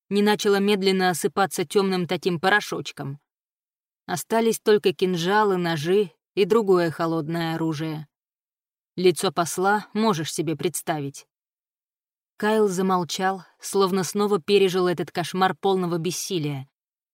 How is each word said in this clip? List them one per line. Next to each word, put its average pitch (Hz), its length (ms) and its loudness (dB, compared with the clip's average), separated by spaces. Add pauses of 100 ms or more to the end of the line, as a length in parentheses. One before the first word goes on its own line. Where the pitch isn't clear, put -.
не 202 120 2
начало 208 380 2
медленно 190 500 2
осыпаться 185 560 -2
тёмным 190 420 0
таким 175 320 -2
порошочком. 147 800 -2 (840)
Остались 226 560 -2
только 208 320 4
кинжалы, 190 640 2
ножи 175 540 0 (220)
и 196 120 2
другое 185 460 4
холодное 165 640 -4
оружие. 160 520 -6 (880)
Лицо 180 380 2
посла 185 600 0
можешь 202 400 0
себе 160 220 -4
представить. 147 720 -6 (1120)
Кайл 214 320 2
замолчал, 190 720 -2 (160)
словно 196 460 0
снова 202 360 0
пережил 190 460 2
этот 170 240 -2
кошмар 180 440 -2
полного 185 420 0
бессилия, 156 720 -6 (440)